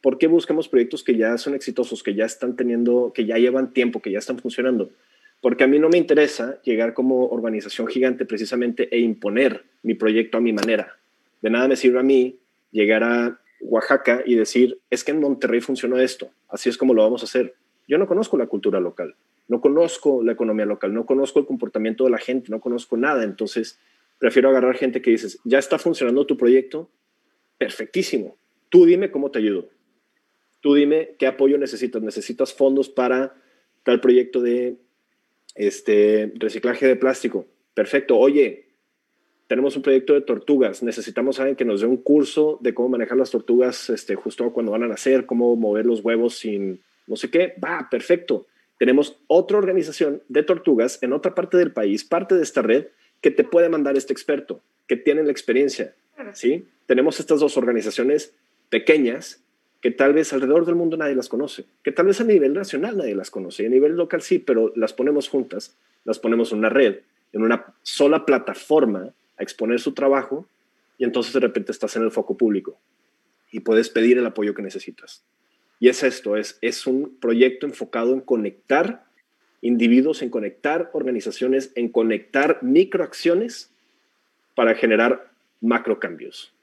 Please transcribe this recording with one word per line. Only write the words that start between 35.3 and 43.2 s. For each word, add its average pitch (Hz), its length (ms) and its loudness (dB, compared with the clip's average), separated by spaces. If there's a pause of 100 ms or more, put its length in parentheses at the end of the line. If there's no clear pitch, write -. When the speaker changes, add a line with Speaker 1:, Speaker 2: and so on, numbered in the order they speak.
Speaker 1:
este, 104 840 2
reciclaje 117 500 -2
de 127 100 6
plástico? 127 500 -2 (280)
Perfecto. - 420 0
Oye, 135 500 2 (840)
tenemos 131 280 -2
un 135 60 -8
proyecto 135 320 4
de 139 80 2
tortugas. 123 600 0
Necesitamos 120 560 -4
a 131 40 -2
alguien 135 140 -2
que 120 100 -2
nos 104 160 -2
dé 113 40 0
un 123 120 2
curso 147 640 2
de 120 100 0
cómo 120 160 -2
manejar 123 300 -2
las 127 120 0